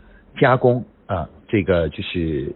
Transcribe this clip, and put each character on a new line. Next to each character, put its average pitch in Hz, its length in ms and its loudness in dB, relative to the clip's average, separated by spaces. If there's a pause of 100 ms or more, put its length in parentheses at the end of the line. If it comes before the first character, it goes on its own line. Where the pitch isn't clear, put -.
(400)
加 127 160 4
工， 123 300 2 (220)
啊， 87 200 -4 (200)
这 104 160 2
个 85 260 2
就 85 140 -8
是 80 520 -4